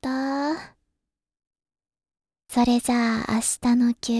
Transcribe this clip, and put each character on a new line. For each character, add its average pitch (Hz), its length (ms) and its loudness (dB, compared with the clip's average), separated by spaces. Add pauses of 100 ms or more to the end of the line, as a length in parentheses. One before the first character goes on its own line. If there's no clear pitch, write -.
た。 269 720 -4 (1800)
そ 240 180 2
れ 240 140 2
じ 247 120 -2
ゃ 233 360 0
あ - 40 -2
明 220 80 0
日 - 360 0
の 240 180 4
休 - 260 -4